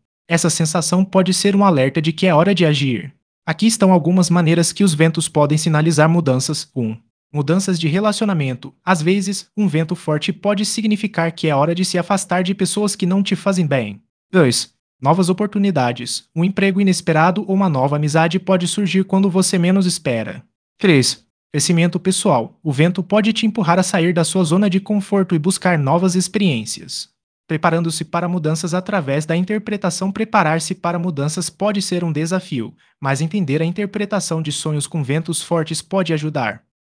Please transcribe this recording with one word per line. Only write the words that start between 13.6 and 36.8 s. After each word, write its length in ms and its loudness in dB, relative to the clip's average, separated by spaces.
bem. 360 -2
Dois. 440 4
Novas 280 4
oportunidades. 960 -2
Um 80 0
emprego 380 2
inesperado 640 2
ou 80 0
uma 140 2
nova 260 0
amizade 420 2
pode 300 0
surgir 380 0
quando 240 2
você 280 0
menos 280 2
espera. 580 -4
Três. 480 2
Crescimento 460 0
pessoal. 640 0
O 80 -2
vento 320 0
pode 300 2
te 120 -2
empurrar 320 0
a 60 4
sair 300 0
da 100 2
sua 220 0
zona 240 2
de 100 2
conforto 560 -2
e 40 2
buscar 380 0
novas 380 2
experiências. 920 -4
Preparando-se 600 -2
para 240 -4
mudanças 440 -2
através 520 -2
da 100 -2
interpretação. 800 -4
Preparar-se 600 -2
para 240 -4
mudanças 520 -4
pode 320 -4
ser 240 -4
um 60 -2
desafio, 640 -4
mas 180 -2
entender 420 -2
a 40 0
interpretação 760 -4
de 100 -4
sonhos 360 -4
com 160 -4
ventos 380 -4
fortes 400 -4
pode 320 -2
ajudar. 500 -4